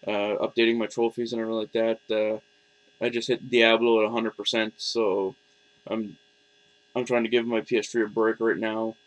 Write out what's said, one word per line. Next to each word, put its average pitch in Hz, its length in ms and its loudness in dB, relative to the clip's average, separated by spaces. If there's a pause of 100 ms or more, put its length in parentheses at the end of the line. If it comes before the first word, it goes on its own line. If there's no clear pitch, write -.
uh, 104 340 -2
updating 117 380 2
my 110 80 -2
trophies 117 460 -2
and 117 80 -4
everything 113 180 -4
like 107 140 -8
that. 113 280 0 (100)
Uh, 107 280 0 (680)
I 120 40 0
just 117 200 -4
hit 127 220 -2
Diablo 117 500 6
at 107 60 2
a 110 60 -2
hundred 113 240 -4
percent, 110 400 -2
so 98 580 -2 (520)
I'm, 107 300 -6 (800)
I'm 127 100 -2
trying 120 200 0
to 113 60 -2
give 117 160 2
my 117 160 0
P 120 160 0
S 104 100 -2
three 117 160 0
a - 20 -4
break 110 320 0
right 113 180 2
now. 110 380 -4 (120)